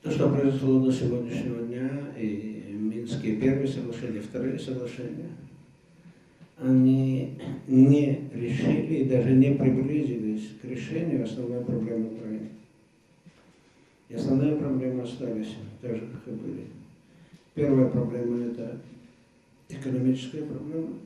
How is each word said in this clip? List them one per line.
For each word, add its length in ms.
То, 100
что 180
произошло 500
до 120
сегодняшнего 720
дня, 260
и 440
Минские 640
первые 300
соглашения, 540
вторые 380
соглашения, 720
они 800
не 680
решили 640
и 120
даже 260
не 200
приблизились 960
к 40
решению 580
основной 400
проблемы 520
Украины. 340
И 40
основные 420
проблемы 480
остались 520
так 140
же, 60
как 320
и 40
были. 300
Первая 340
проблема — 560
это 340
экономическая 720
проблема. 500